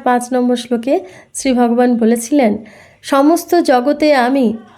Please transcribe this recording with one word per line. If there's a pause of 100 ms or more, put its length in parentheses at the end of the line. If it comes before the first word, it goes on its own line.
পাঁচ
নম্বর
শ্লোকে (340)
শ্রী
ভগবান
বলেছিলেন, (440)
"সমস্ত
জগতে
আমি (220)